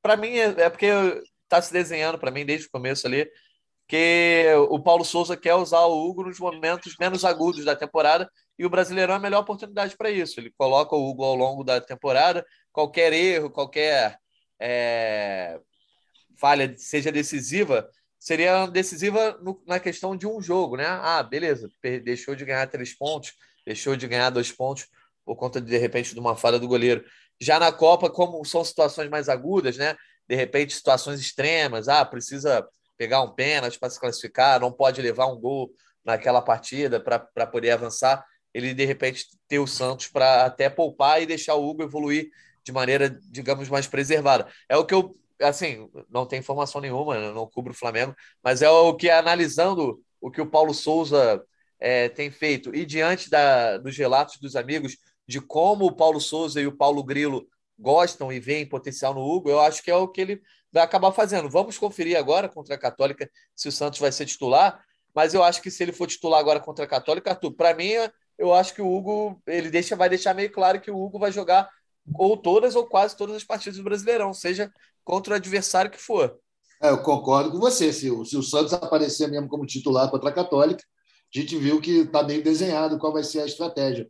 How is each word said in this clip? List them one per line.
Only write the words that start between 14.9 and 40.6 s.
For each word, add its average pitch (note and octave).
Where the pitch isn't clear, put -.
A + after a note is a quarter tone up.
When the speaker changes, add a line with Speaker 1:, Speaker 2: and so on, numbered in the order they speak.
Speaker 1:
falha, C#3
seja D3
decisiva, D3
seria F3+
decisiva F#3+
no, F#3+
na F3+
questão F#3
de F3+
um G#3+
jogo, E3+
né? C#3+
Ah, E3+
beleza, C3
per-, B2+
deixou B2
de C#3
ganhar C3
três B2
pontos, D3
deixou C3
de B2+
ganhar B2
dois B2
pontos C3+
por A2+
conta, B2+
de, A2+
de A#2
repente, A#2+
de A2+
uma A#2
falha A#2+
do B2
goleiro. A#2+
Já D3+
na E3
Copa, E3+
como F3
são E3+
situações D3+
mais D3
agudas, C3+
né? D3+
De B2
repente, C#3
situações C#3
extremas, C3+
ah, C#3+
precisa C3+
pegar B2
um A2+
pênalti C3
pra B2+
se B2
classificar, B2+
não B2
pode C3
levar A#2+
um B2
gol C3
naquela A#2+
partida B2+
pra, A#2+
pra A#2
poder A#2
avançar, A#2+
ele, B2+
de C3+
repente, C3
ter C#3+
o C#3
Santos C3
pra C3
até C3+